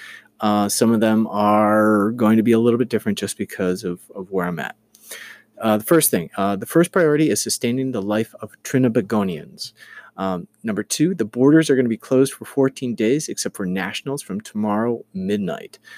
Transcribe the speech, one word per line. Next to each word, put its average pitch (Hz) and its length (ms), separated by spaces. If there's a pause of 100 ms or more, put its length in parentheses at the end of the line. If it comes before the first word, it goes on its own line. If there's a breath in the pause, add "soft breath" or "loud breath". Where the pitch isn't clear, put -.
(420 loud breath)
Uh, 104 280
some 113 220
of 113 80
them 110 280
are 107 840
going 110 260
to 113 60
be 117 80
a 113 80
little 120 180
bit 120 120
different 104 280
just - 180
because 92 480
of, 87 160 (140)
of 95 160
where 92 160
I'm 87 140
at. - 160 (840 loud breath)
Uh, 110 180
the 107 60
first 165 280
thing, 85 260
uh, 101 180
the 95 120
first 170 240
priority 156 400
is - 100
sustaining 127 520
the 107 80
life 107 400
of 107 100 (100)
Trinbagonians. 104 1120 (440 loud breath)
Um, 92 300 (140)
number 107 220
two, 175 320
the 113 100
borders 147 460
are 135 40
gonna 127 140
be 110 80
closed 135 360
for - 120
fourteen 135 480
days, 120 340
except - 300
for 101 80
nationals 95 560
from 98 180
tomorrow 107 640 (100)
midnight. 95 680 (180 loud breath)